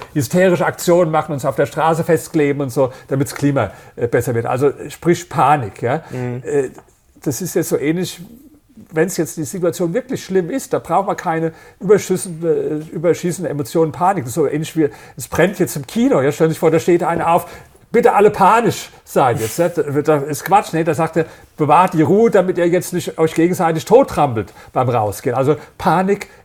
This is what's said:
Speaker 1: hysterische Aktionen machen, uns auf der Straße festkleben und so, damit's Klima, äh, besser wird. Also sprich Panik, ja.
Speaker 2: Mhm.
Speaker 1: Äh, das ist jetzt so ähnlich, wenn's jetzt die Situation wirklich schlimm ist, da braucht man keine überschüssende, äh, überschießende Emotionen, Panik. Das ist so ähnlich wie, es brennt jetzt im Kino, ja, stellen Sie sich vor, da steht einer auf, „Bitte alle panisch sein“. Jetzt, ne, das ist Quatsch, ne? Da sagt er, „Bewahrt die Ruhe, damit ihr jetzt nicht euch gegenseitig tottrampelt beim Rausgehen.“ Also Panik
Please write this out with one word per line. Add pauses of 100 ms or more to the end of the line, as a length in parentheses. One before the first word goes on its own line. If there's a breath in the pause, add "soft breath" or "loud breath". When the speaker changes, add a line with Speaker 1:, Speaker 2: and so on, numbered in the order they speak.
(120)
Speaker 1:
hysterische
Aktionen
machen,
uns
auf
der
Straße
festkleben
und
so, (160 loud breath)
damit's
Klima, (260 loud breath)
äh,
besser
wird.
Also (180)
sprich
Panik,
ja.
Speaker 2:
Mhm.
Speaker 1:
Äh, (560)
das
ist
jetzt
so
ähnlich, (720)
wenn's
jetzt
die
Situation
wirklich
schlimm
ist,
da
braucht
man
keine (280 loud breath)
überschüssende,
äh,
überschießende
Emotionen,
Panik.
Das
ist
so
ähnlich
wie, (280 loud breath)
es
brennt
jetzt
im
Kino,
ja,
stellen
Sie
sich
vor,
da
steht
einer
auf, (440 loud breath)
„Bitte
alle
panisch (140)
sein“.
Jetzt,
ne, (320)
das
ist
Quatsch,
ne?
Da
sagt
er, (320 loud breath)
„Bewahrt
die
Ruhe,
damit
ihr
jetzt
nicht
euch
gegenseitig
tottrampelt (200 loud breath)
beim
Rausgehen.“
Also (200 loud breath)
Panik (160 soft breath)